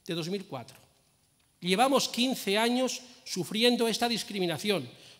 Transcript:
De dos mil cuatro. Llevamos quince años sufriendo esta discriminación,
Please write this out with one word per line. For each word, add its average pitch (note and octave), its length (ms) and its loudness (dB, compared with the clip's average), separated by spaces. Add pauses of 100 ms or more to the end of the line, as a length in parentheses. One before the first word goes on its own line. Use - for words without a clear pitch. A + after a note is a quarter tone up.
De F3 100 -6
dos E3 140 -4
mil G3 160 -4
cuatro. B2 320 -12 (840)
Llevamos A3 480 2
quince A3+ 500 0
años B3 420 0 (240)
sufriendo A3+ 640 2
esta A3+ 180 0
discriminación, F#3 840 -2 (300)